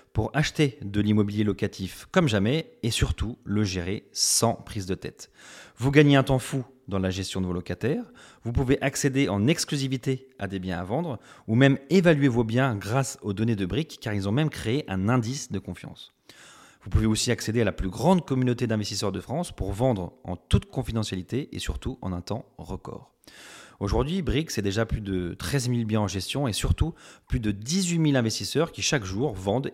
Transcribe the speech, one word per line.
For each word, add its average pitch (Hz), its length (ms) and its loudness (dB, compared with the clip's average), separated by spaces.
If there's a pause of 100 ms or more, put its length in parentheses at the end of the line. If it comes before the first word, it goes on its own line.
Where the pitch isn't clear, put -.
(140)
pour 110 200 0
acheter 147 480 0
de 101 180 -2
l'immobilier 104 440 2
locatif 95 680 -4
comme 175 160 4
jamais 110 440 2 (100)
et 117 100 0
surtout - 520 -2
le 104 200 0
gérer 92 500 -4
sans - 400 2
prise - 340 -8
de 92 80 -2
tête. - 360 -14 (460)
Vous 131 140 0
gagnez 143 240 8
un 135 80 6
temps 131 160 2
fou 127 260 -4 (220)
dans 101 100 -2
la 92 140 2
gestion 95 300 -4
de 92 40 0
vos 90 80 -2
locataires, 110 500 -2 (400)
vous 117 80 -4
pouvez 131 300 2
accéder 135 460 0
en 101 200 2
exclusivité 135 800 -2 (120)
à 101 80 -6
des 98 120 -4
biens 90 200 -4
à 98 40 -4
vendre 131 360 -4 (280)
ou 110 80 2
même 135 220 6 (120)
évaluer 165 380 6
vos 120 160 4
biens 120 320 2
grâce 107 460 -2
aux 101 120 -4
données 113 220 2
de 98 100 0
Brick 113 360 -4
car 110 120 -4
ils 101 160 -2
ont - 20 2
même 147 180 2
créé 127 380 -2
un 95 220 0
indice 127 420 0
de 95 80 -2
confiance. - 540 -14 (680)
Vous - 80 -14
pouvez 110 180 4
aussi 110 240 2
accéder 113 300 0
à 110 40 4
la 95 60 2
plus 95 180 -4
grande 156 360 2
communauté 123 400 0
d'investisseurs 104 460 -2
de 98 80 -4
France 131 320 -6
pour 98 200 -6
vendre 101 420 0 (100)
en 90 120 -6
toute - 300 -8
confidentialité 110 880 -6
et - 40 -8
surtout - 420 -8
en 92 120 -6
un 87 80 -8
temps - 240 -8 (120)
record. - 540 -14 (680)
Aujourd'hui, 127 400 0
Brick, 147 300 -2
c'est 110 100 -4
déjà 98 240 0
plus 110 160 -4
de 92 320 -4
treize 127 340 -4
mille 120 180 0
biens 107 140 0
en 104 80 2
gestion 98 400 -2
et 104 60 -2
surtout - 400 0 (340)
plus 127 140 -2
de 107 100 0
dix-huit 165 480 0
mille 151 160 4
investisseurs 120 560 0
qui - 100 -10
chaque 131 220 0
jour 104 300 -2
vendent 98 400 0